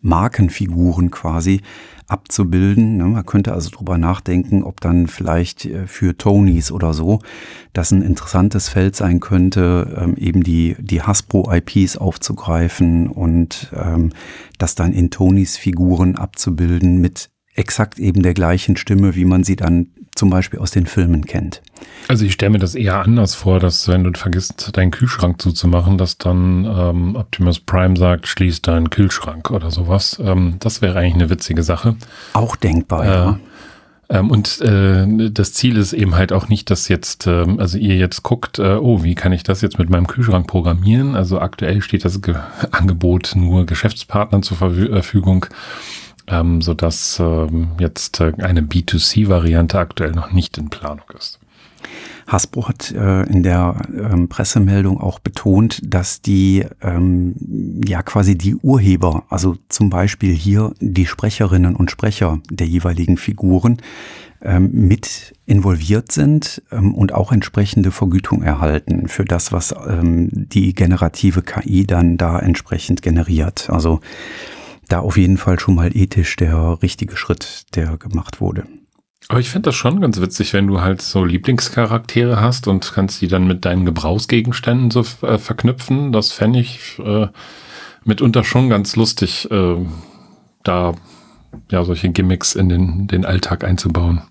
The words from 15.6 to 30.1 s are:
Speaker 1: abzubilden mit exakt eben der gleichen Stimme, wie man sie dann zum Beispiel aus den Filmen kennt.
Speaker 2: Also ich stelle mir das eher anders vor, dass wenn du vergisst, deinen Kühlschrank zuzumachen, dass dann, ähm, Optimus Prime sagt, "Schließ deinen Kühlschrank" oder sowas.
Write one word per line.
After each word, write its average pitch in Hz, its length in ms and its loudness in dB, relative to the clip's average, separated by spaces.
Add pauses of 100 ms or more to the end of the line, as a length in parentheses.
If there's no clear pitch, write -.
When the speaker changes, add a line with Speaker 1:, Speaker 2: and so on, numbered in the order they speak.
Speaker 1:
abzubilden 87 840 0
mit - 300 -2 (240)
exakt - 420 -4
eben 95 240 2
der 90 140 2
gleichen 90 420 0
Stimme, 98 380 2
wie 90 100 2
man 92 180 4
sie 95 120 0
dann 87 320 0 (260)
zum 98 160 2
Beispiel 92 300 -2
aus 98 120 -4
den 90 140 2
Filmen 85 400 0
kennt. - 360 -8 (460)
Speaker 2:
Also 117 160 2
ich 98 80 0
stelle 101 200 2
mir 107 80 4
das 92 160 -2
eher 101 260 0
anders 104 340 4
vor, 92 240 2
dass 90 300 0
wenn 90 160 4
du 90 120 0
vergisst, - 600 -4
deinen 92 140 4
Kühlschrank 90 500 -2
zuzumachen, 87 560 2
dass 92 200 -2
dann, 90 460 2
ähm, 90 540 0
Optimus 87 420 0
Prime 92 380 2
sagt, 87 300 2
"Schließ 90 340 0
deinen 82 280 0
Kühlschrank" 80 600 -2
oder 82 200 -4
sowas. 92 520 0